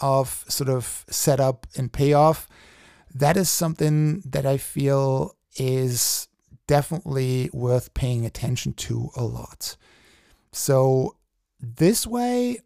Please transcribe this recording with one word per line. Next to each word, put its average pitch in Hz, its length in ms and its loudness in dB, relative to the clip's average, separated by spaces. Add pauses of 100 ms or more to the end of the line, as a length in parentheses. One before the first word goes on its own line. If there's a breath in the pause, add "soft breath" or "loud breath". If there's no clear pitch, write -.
of 135 480 0
sort 135 200 -4
of 127 400 -4
setup 135 680 0
and 131 160 -4
payoff, 147 560 4 (680 loud breath)
that 143 220 2
is 185 120 2
something 151 800 2
that 139 180 -4
I 135 120 2
feel 139 800 0 (200)
is 131 720 -2 (400)
definitely 135 840 0
worth 123 420 -2
paying 123 300 -2
attention - 480 -4
to - 440 -6
a 120 80 -4
lot. - 520 -10 (760 soft breath)
So 131 640 2 (420)
this 160 480 2
way 247 600 -2